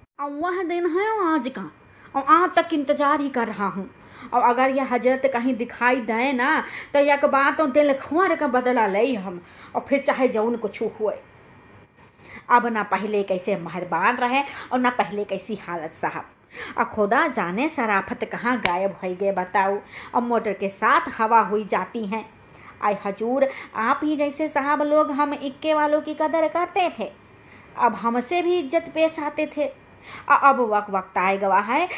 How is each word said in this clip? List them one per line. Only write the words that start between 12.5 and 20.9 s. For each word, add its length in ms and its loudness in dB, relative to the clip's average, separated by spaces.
ना 160 -2
पहले 400 0
कैसे 320 -2
मेहरबान 600 -2
रहे 280 0
और 60 2
ना 100 2
पहले 340 -4
कैसी 320 -8
हालत 360 -8
साहब। 340 -6
और 60 4
खुदा 440 2
जाने 420 -2
शराफत 540 -2
कहाँ 340 -2
गायब 340 0
हो 240 -6
गए 160 0
बताओ। 480 0
और 60 2
मोटर 320 0
के 160 -4
साथ 320 2